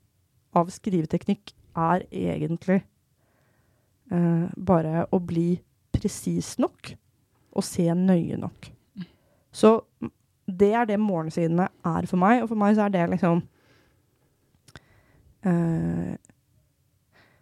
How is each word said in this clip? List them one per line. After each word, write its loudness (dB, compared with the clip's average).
av 0
skriveteknikk -4
er 0
egentlig, -2
eh, 2
bare 0
å 2
bli -2
presis -4
nok -4
og -2
se -2
nøye 2
nok. -12
Så 4
det 2
er 0
det 0
morgensidene 0
er -2
for -2
meg, 4
og -4
for -4
meg 4
så 2
er -2
det 0
liksom, 2
eh, 0